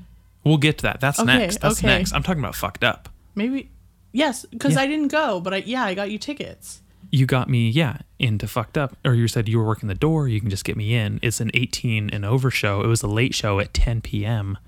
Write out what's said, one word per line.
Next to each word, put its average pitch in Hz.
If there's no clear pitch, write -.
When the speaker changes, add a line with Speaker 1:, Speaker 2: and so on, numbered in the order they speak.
Speaker 1:
We'll 151
get 147
to -
that. -
That's 139
Speaker 2:
Okay, 226
Speaker 1:
next. 202
That's -
Speaker 2:
okay. -
Speaker 1:
next. 175
I'm 147
talking 175
about 101
Fucked -
Up. -
Speaker 2:
Maybe. 247
Yes, 269
'cause 180
Speaker 1:
Yeah. 262
Speaker 2:
I 269
didn't 302
go, 269
but 185
I, 190
yeah, 240
I 190
got 196
you 208
tickets. -
Speaker 1:
You 131
got 127
me, 117
yeah, 147
into 107
Fucked -
Up. 139
Or 135
you 117
said 110
you 113
were 110
working 110
the 95
door. 151
You 107
can 104
just 98
get -
me 107
in. 107
It's -
an 113
eighteen 113
and 104
over 127
show. 101
It 107
was 117
a -
late 107
show 101
at -
ten 117
P 104
M. 101